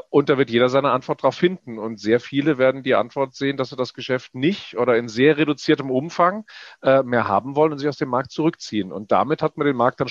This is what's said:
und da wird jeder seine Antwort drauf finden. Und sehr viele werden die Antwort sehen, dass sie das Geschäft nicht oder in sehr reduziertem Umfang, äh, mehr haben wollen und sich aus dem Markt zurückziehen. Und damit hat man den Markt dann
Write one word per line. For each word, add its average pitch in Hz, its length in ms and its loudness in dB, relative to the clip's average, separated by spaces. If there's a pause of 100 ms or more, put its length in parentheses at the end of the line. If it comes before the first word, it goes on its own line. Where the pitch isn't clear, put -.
und 143 200 2
da 139 80 2
wird 131 120 0
jeder 120 200 4
seine 135 220 2
Antwort 135 300 -4
drauf 135 140 0
finden. 180 420 -2
Und 107 220 -8
sehr 110 220 2
viele 139 360 -2
werden 131 260 2
die 127 120 2
Antwort 127 400 -2
sehen, 139 220 -4
dass 131 120 -4
sie 139 60 -16
das 127 180 -4
Geschäft 127 400 -6
nicht 147 440 -2
oder 120 200 2
in 117 120 -2
sehr 135 280 4
reduziertem 143 540 0
Umfang, 175 540 0 (360)
äh, 135 220 4
mehr 120 240 0
haben 113 300 0
wollen 156 160 4
und 139 60 -8
sich 147 100 -2
aus 135 80 -4
dem 139 120 -4
Markt 127 220 -4
zurückziehen. 107 600 -4
Und 104 180 -10
damit 113 300 2
hat 160 160 -4
man 147 100 -2
den 139 80 2
Markt 120 240 0
dann 131 120 -4